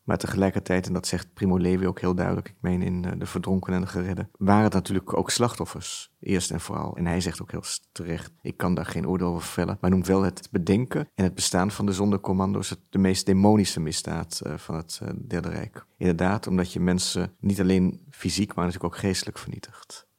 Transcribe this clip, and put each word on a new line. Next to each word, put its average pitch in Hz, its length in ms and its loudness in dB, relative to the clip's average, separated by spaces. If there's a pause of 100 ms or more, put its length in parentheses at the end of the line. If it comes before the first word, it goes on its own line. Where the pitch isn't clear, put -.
Maar - 160 0
tegelijkertijd, 92 680 0
en 92 60 -4
dat 90 140 -2
zegt - 280 -4
Primo 92 220 2
Levi 92 300 2
ook 90 140 -2
heel 92 140 2
duidelijk, 92 340 0
ik - 120 -20
meen 90 220 0
in, 90 220 -2
eh, 90 140 -4
De 90 80 -6
Verdronken 92 460 -2
en 90 80 0
de 92 60 -2
Geredden, 92 460 -4
waren 101 320 4
het 104 80 4
natuurlijk 92 440 0
ook 90 140 0
slachtoffers, - 880 -4
eerst 90 300 0
en 87 100 -4
vooral. - 360 -6
En 87 100 -2
hij 87 140 2
zegt - 220 -4
ook - 80 -12
heel 82 120 -8
s-, - 300 -10
terecht, 85 480 -8
ik 90 160 -8
kan 92 180 2
daar 82 120 -2
geen - 220 -4
oordeel 87 200 0
over 85 140 -2
vellen, 90 380 -4
maar 92 100 2
noemt 92 160 4
wel 95 160 6
het 90 280 -2
bedenken 107 640 0
en 98 100 2
het 90 100 2
bestaan 95 360 2
van 101 160 -2
de 98 60 2
zondercommando's 98 760 0
het, - 100 -8 (100)
de - 80 0
meest 95 280 4
demonische 98 540 6
misdaad, 82 600 -4
eh, 76 160 -6
van - 180 -8
het, - 280 -8
eh, 71 60 -8 (180)
Derde 87 220 -4
Rijk. - 380 -8 (100)
Inderdaad, 92 500 2
omdat 90 260 0
je 90 80 -4
mensen 90 600 0
niet 101 200 0
alleen 92 500 2
fysiek, - 440 -2
maar 87 100 0
natuurlijk 87 300 -4
ook - 60 -12
geestelijk - 380 -2
vernietigt. - 680 -14 (120)